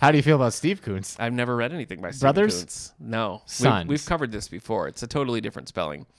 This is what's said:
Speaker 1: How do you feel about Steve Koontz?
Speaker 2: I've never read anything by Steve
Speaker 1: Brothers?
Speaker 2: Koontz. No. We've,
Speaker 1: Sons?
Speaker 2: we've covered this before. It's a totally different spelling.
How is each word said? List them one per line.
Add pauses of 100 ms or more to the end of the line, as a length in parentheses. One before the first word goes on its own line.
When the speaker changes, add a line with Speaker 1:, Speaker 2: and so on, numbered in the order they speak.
Speaker 1:
How
do
you
feel
about
Steve
Koontz?
Speaker 2:
I've
never
read
anything
by
Steve
Speaker 1:
Brothers?
Speaker 2:
Koontz.
No.
We've,
Speaker 1:
Sons?
Speaker 2:
we've
covered
this
before.
It's
a
totally
different
spelling. (140)